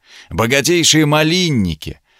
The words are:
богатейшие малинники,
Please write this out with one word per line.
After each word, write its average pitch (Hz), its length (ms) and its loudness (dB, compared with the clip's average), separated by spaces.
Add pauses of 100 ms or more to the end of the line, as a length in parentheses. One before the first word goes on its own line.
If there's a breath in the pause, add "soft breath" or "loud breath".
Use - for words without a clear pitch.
(300 loud breath)
богатейшие 143 800 0
малинники, 151 920 -2 (200 soft breath)